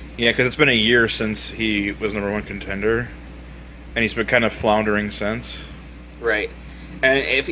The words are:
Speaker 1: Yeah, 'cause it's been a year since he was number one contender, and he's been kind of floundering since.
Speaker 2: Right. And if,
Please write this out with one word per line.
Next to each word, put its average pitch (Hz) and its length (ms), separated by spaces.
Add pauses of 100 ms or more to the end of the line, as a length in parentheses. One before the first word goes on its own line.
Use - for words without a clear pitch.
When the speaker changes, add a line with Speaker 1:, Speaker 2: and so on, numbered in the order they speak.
(180)
Speaker 1:
Yeah, 117 140
'cause 127 140
it's 120 100
been 147 120
a 127 40
year 113 360
since 107 440
he 104 400
was 104 200
number 101 180
one 104 120
contender, 101 680 (840)
and 117 80
he's 107 120
been 110 120
kind 120 180
of 107 80
floundering 107 580
since. 110 560 (540)
Speaker 2:
Right. 107 300 (520)
And 135 160
if, 131 340